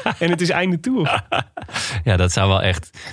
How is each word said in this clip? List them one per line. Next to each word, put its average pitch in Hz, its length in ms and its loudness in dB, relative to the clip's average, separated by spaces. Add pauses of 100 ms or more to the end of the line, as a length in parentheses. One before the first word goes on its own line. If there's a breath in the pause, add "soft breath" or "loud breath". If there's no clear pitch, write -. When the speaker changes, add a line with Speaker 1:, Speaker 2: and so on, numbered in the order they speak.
(200)
Speaker 1:
en 170 100 0
het 175 120 0
is 170 80 0
einde 175 300 0
tour. 254 440 0 (360)
Speaker 2:
<laughs> - 440 -6
Ja, 92 140 4
dat 90 140 4
zou 98 180 2
wel 95 120 4
echt 87 360 -2 (140 loud breath)